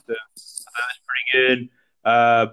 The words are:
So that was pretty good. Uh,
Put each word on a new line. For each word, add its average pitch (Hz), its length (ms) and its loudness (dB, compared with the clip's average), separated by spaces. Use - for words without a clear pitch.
So 117 60 -8
that 113 40 -6
was - 640 -12
pretty 131 140 2
good. 123 120 -12
Uh, 117 480 4